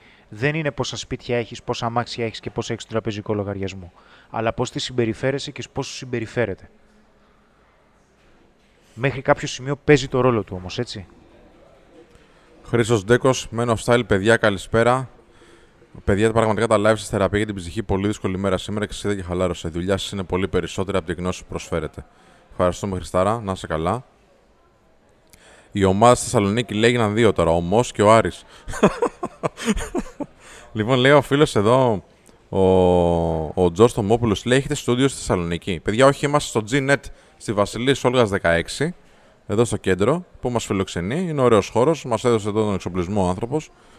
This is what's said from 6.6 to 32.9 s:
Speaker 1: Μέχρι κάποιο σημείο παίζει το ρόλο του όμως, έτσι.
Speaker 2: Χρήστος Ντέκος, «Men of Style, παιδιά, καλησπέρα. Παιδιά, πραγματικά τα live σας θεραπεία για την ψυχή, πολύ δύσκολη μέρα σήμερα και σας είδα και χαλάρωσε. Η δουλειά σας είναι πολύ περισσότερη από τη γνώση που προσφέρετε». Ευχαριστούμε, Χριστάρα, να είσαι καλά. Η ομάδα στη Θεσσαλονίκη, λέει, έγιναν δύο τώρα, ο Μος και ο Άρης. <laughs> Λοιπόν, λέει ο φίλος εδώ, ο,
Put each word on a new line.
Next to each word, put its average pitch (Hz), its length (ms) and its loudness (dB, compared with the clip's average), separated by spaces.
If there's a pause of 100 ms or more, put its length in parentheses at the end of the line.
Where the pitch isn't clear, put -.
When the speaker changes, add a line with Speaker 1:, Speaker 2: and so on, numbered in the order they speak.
Speaker 1:
Μέχρι 127 280 -4
κάποιο 143 260 0
σημείο 135 280 -6
παίζει 135 320 4
το 131 140 0
ρόλο 120 220 2
του 95 160 -10
όμως, 90 200 -10
έτσι. 110 260 -8 (1600)
Speaker 2:
Χρήστος 113 420 2
Ντέκος, 123 420 2 (100)
«Men 120 100 -2
of 113 80 0 (100)
Style, 120 220 2
παιδιά, 107 300 4
καλησπέρα. 117 720 2 (920)
Παιδιά, 107 280 2
πραγματικά 110 360 2
τα 107 100 4
live 107 200 4
σας - 120 -10
θεραπεία 98 280 0
για 107 100 0
την 104 80 -6
ψυχή, 90 280 -8
πολύ 98 240 -2
δύσκολη 104 300 -4
μέρα 95 200 0
σήμερα 104 280 -6
και - 80 -12
σας - 100 -14
είδα 101 120 -2
και 95 80 -10
χαλάρωσε. 90 440 -4
Η 82 40 -6
δουλειά 90 260 -2
σας - 140 -8
είναι 98 120 -6
πολύ 92 240 -2
περισσότερη 92 500 -4
από 90 100 -4
τη 90 60 -4
γνώση 90 280 -6
που - 80 -20
προσφέρετε». - 560 -8 (460)
Ευχαριστούμε, 92 440 -2
Χριστάρα, 95 460 0
να 98 100 -4
είσαι 92 160 -6
καλά. 85 360 -2 (1700)
Η 101 120 2
ομάδα 104 320 6
στη - 80 -6
Θεσσαλονίκη, 107 500 0
λέει, 110 160 4
έγιναν 117 240 2
δύο 107 200 4
τώρα, 82 180 2
ο 85 80 2
Μος 92 320 0
και - 100 -2
ο 104 120 8
Άρης. 104 300 2 (360)
<laughs> - 1900 -4
Λοιπόν, 117 260 0
λέει 131 120 6
ο 143 100 8
φίλος 147 340 2
εδώ, 113 480 2 (460)
ο, 95 100 -2 (1040)